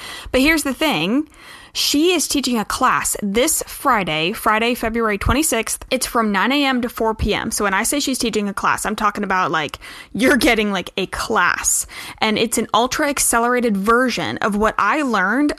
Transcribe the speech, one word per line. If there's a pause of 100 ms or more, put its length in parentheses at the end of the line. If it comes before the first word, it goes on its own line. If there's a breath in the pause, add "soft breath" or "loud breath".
(320 loud breath)
But
here's
the
thing. (440 loud breath)
She
is
teaching
a
class
this
Friday,
Friday,
February
twenty-sixth.
It's
from
nine
A
M
to
four
P
M.
So
when
I
say
she's
teaching
a
class,
I'm
talking
about,
like, (340 loud breath)
you're
getting,
like,
a
class. (320 loud breath)
And
it's
an
ultra
accelerated
version
of
what
I
learned